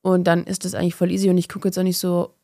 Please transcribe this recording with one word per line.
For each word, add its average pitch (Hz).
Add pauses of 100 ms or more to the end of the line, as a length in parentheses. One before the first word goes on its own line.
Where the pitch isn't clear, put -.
Und 185
dann 170
ist 190
das 190
eigentlich 170
voll 180
easy. 190
Und 180
ich 175
gucke 196
jetzt 180
auch 185
nicht 185
so 175